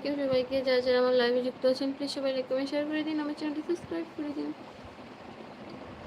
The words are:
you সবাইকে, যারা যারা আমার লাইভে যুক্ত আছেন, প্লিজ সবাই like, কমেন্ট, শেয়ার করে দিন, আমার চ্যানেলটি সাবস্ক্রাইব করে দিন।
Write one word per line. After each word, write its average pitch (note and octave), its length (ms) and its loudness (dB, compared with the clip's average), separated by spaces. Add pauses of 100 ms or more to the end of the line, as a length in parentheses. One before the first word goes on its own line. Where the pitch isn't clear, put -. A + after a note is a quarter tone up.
you C#4+ 220 0
সবাইকে, C4 340 2
যারা B3+ 200 4
যারা B3 180 4
আমার B3+ 140 6
লাইভে B3 280 6
যুক্ত B3+ 240 -2
আছেন, C4+ 280 4
প্লিজ C#4 180 -4
সবাই C4+ 220 0
like, B3+ 160 -2
কমেন্ট, C4+ 200 0
শেয়ার D4 160 0
করে D#4 180 0
দিন, D#4 160 0
আমার D4 140 -2
চ্যানেলটি D4+ 340 -4
সাবস্ক্রাইব E4+ 380 -4 (120)
করে D4 180 -4
দিন। D4 180 -4 (1500)